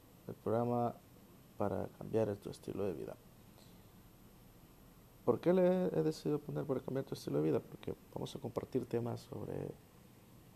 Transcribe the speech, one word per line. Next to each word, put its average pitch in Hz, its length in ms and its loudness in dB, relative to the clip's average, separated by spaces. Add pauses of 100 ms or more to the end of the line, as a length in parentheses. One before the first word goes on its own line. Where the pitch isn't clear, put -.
(260)
el - 80 -8
programa 120 640 0 (600)
para 98 300 0 (120)
cambiar 107 380 0
tu - 140 -10
estilo - 340 -6
de 92 100 -2
vida. 55 220 -8 (2000)
¿Por 117 160 4
qué 170 120 6
le 185 360 6
he 160 140 2
decidido 156 360 0
poner 143 260 -4
para 135 160 0
cambiar 135 240 -2
tu - 80 -8
estilo 143 300 0
de - 20 2
vida? 156 160 2
Porque - 340 -8 (200)
vamos - 200 -6
a - 40 -10
compartir 120 480 -2
temas 117 340 -2
sobre - 540 -6 (800)